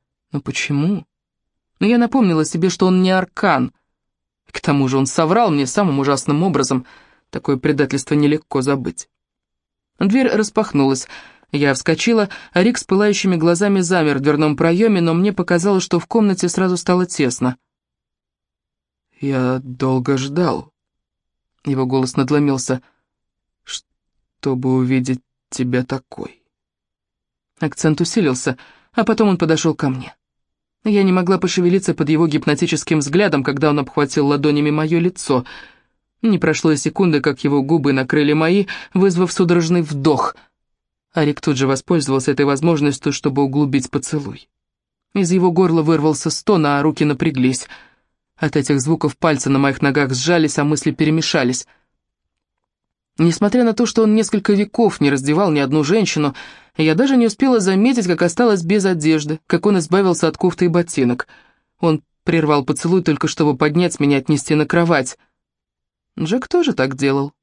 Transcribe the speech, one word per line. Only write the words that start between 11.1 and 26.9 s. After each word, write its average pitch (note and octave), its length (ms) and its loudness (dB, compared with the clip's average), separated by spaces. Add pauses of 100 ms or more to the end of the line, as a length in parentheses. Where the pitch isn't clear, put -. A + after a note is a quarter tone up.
Я C#3+ 220 0
вскочила, G3+ 560 0 (220)
а F3+ 120 0
Рик B3 140 2
с - 60 -10
пылающими G3 540 0
глазами F3 420 2
замер E3 380 0
в C3+ 40 -4
дверном D3 360 0
проёме, F3+ 420 2
но E3 140 0
мне F#3+ 180 0
показалось, F#3 520 0
что F3 160 -2
в E3 60 -10
комнате G3 440 0
сразу F#3 260 0
стало F3+ 300 0
тесно. B2+ 520 -4 (1600)
"Я C3 420 -2
долго C3 540 -2
ждал". C#3+ 560 -4 (920)
Его C3 220 -2
голос B2+ 320 -2
надломился. C3+ 640 0 (800)
"Чтобы - 1080 -8
увидеть B2+ 480 0 (280)
тебя B2+ 360 -4
такой". - 580 -12 (1160)